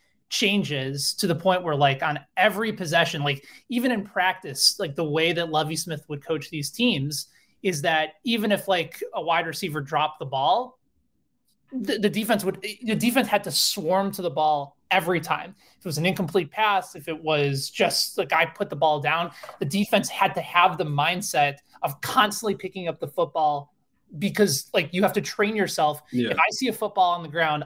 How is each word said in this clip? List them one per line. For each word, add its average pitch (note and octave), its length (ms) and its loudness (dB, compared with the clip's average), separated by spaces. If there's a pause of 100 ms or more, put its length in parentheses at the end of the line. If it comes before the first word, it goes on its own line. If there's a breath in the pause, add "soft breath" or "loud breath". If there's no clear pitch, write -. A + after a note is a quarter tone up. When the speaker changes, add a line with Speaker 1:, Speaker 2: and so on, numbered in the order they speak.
(300 soft breath)
Speaker 1:
changes C#3+ 840 0
to - 140 -2
the E3+ 80 2
point F3+ 280 2
where, D#3+ 120 0
like, C#3 260 4
on D3+ 180 -2 (160)
every G#3 380 2
possession, E3 480 0
like, C#3+ 240 -2 (240 loud breath)
even B3 220 0
in G#3 120 -2
practice, F3+ 760 -2
like, D#3 160 -4
the F3 120 -2
way D#3+ 240 2
that E3 180 -2
Lovie D#3 260 0
Smith D#3+ 320 -8
would C#3+ 180 -10
coach D3+ 240 -4
these D3 220 -6
teams D3+ 560 -2 (340 soft breath)
is D3+ 220 -2
that D#3 300 0 (100)
even G#3 280 0
if, G3 160 -2
like, F3 360 -2 (100)
a F#3+ 80 -4
wide E3 240 2
receiver D#3 360 -6
dropped D3+ 360 -2
the D#3 80 -8
ball, D3+ 540 0 (920)
the, B3+ 280 -4
the G3+ 100 2
defense G#3 340 0
would, F#3+ 180 -2
the G#3+ 340 -4
defense A#3+ 320 2
had G#3 160 0
to D#3 80 -8
swarm F#3 640 0
to F#3+ 100 -10
the E3+ 80 -2
ball D3+ 460 0 (120)
every F3+ 320 2
time. E3 320 -4 (240 soft breath)
If - 80 -16
it - 0 -
was D3+ 140 -4
an D#3+ 60 2
incomplete F3+ 440 0
pass, G3+ 460 0
if D3+ 120 -16
it D#3+ 160 -8
was C#3+ 460 0
just - 460 0
the F#3 100 0
guy E3 200 2
put E3 240 -6
the D#3+ 60 -8
ball D3+ 240 2
down, D#3 320 -2 (280 loud breath)
the F#3 60 -2
defense G3 440 2
had F#3+ 260 2
to F3 60 -4
have F3 380 4
the F3 60 0
mindset D3 720 0 (260 soft breath)
of - 180 -4
constantly G#3+ 540 2
picking F#3 320 -8
up D#3+ 120 -6
the D#3 80 -6
football D3+ 640 0 (460)
because, F3 540 0
like, F3 200 -2
you F3+ 100 0
have F#3+ 100 4
to G3+ 80 0
train G#3+ 340 -2
yourself. D#3 460 0 (100)
Speaker 2:
Yeah. A#2+ 200 0
Speaker 1:
If - 60 -2
I - 140 4
see - 160 -2
a A3 60 0
football F#3+ 400 2
on E3+ 100 -6
the D#3 60 -12
ground, D3+ 360 0